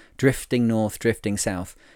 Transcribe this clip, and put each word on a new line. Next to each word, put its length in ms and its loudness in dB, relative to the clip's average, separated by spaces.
drifting 500 2
north, 320 0
drifting 380 -2
south. 380 -4